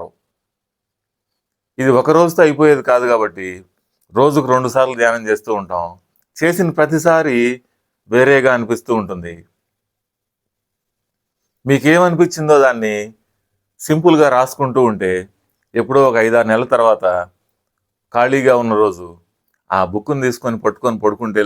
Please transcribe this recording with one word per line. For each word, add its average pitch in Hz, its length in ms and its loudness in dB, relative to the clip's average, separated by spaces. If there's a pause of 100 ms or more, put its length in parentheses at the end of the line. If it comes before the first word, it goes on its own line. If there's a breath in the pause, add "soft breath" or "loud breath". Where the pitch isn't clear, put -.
రావు. 85 120 -18 (1700)
ఇది 131 120 0 (100)
ఒక 143 160 -2
రోజుతో 170 300 2
అయిపోయేది 147 440 2
కాదు 123 220 2
కాబట్టి 98 360 -4 (680)
రోజుకు 139 400 0
రెండు 127 200 0
సార్లు 131 280 0
ధ్యానం 117 260 0
చేస్తూ 107 220 -4 (100)
ఉంటాం. 87 260 -8 (500)
చేసిన 175 320 0 (100)
ప్రతిసారి 156 600 0 (720)
వేరేగా 131 460 4
అనిపిస్తూ 117 440 -6
ఉంటుంది. 87 340 -10 (2250)
మీకేమనిపించిందో 160 840 2 (120)
దాన్ని 113 280 -2 (840)
సింపుల్గా 156 560 2
రాసుకుంటూ 131 440 -2 (100)
ఉంటే 95 200 -4 (640)
ఎప్పుడో 117 320 0
ఒక 120 100 0 (100)
ఐదారు 113 240 2
నెలల 117 240 0
తర్వాత 117 300 2 (1120)
ఖాళీగా 127 480 2
ఉన్న 113 100 -2 (100)
రోజు 90 240 -2 (640)
ఆ 95 80 -2 (140)
బుక్కుని 131 340 -6
తీసుకొని 120 380 -4
పట్టుకొని 110 380 -4
పడుకుంటే 104 440 -4